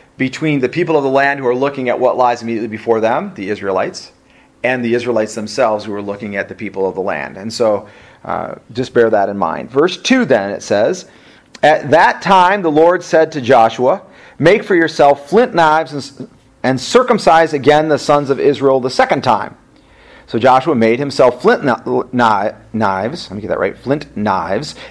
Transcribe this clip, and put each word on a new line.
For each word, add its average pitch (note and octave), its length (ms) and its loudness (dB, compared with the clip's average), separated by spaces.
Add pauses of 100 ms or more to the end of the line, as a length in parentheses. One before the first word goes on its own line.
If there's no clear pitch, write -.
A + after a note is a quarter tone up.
(180)
between C#3 420 -2
the B2 100 -2
people D#3+ 280 -2
of C#3 60 0
the C3+ 60 0
land C#3 300 0
who C3 80 -4
are B2 80 0
looking C3 340 -4
at G#2 100 -2
what A#2+ 180 0
lies A#2+ 240 0
immediately A2+ 260 -6
before G#2+ 320 -2
them, C#3 360 -2
the G2 140 -10
Israelites, G2 640 -6 (520)
and B2 200 -2
the A#2 100 0
Israelites A#2 420 -2
themselves G#2+ 500 -2
who G#2+ 80 -10
are G2+ 80 -8
looking G2+ 340 -10
at G2 140 -6
the G2 60 -14
people F#2+ 320 -6
of F2+ 80 -6
the F#2+ 60 -6
land. D#2+ 360 -6
And G#2+ 140 -12
so, G#2+ 360 -2 (380)
uh, E2+ 300 -8 (180)
just B2 200 -8
bear A2+ 160 4
that G#2 200 2
in G2+ 80 -6
mind. D#2+ 340 -4
Verse D#3+ 240 0
two B3+ 300 0
then, G#2 260 0
it - 120 -8
says, A#2+ 420 -2 (560)
"At D3 300 2
that F3+ 300 4
time F#3+ 400 4
the E3 100 0
Lord E3 320 4
said D#3+ 300 2
to D3 80 -8
Joshua, B2 600 2 (380)
'Make F#3 240 4
for G3 120 0
yourself D3+ 540 2
flint A3 240 2
knives D#3 400 2
and, - 360 -14 (340)
and B2+ 180 0
circumcise F3+ 720 2
again D3 360 4
the C#3+ 100 2
sons D3 320 0
of B2 80 -2
Israel C3+ 400 2
the B2 100 -4
second F3 340 0
time.' G#2+ 320 0 (680)
So - 140 -6
Joshua C3 340 4
made A2+ 240 2
himself C3+ 460 0
flint A3 200 2
kni-, C3 200 -2 (280)
kni-, A2 440 0 (180)
knives, G#2+ 560 -4
let F#2 60 -14
me G#2 60 -12
get G2 80 -10
that E2 100 -4
right, - 180 -4
flint C#3+ 400 -6
knives, G2 560 -4 (180)